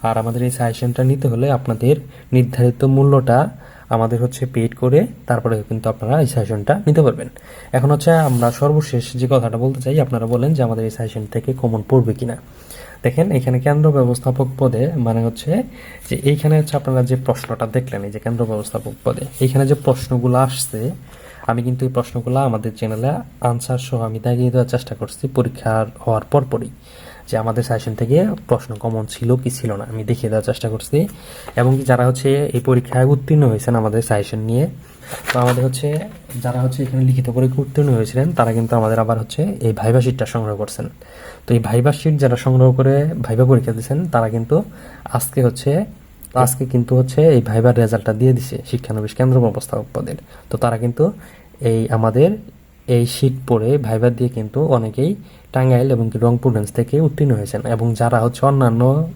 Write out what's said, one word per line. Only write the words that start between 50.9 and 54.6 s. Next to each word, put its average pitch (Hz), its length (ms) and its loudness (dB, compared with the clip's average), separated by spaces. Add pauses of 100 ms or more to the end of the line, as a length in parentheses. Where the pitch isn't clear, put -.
এই 113 80 2 (180)
আমাদের 113 320 4 (640)
এই 120 80 4 (120)
শিট 131 200 0 (140)
পড়ে 113 200 2 (180)
ভাইবা 113 300 2
দিয়ে 123 200 0
কিন্তু 107 220 -6 (180)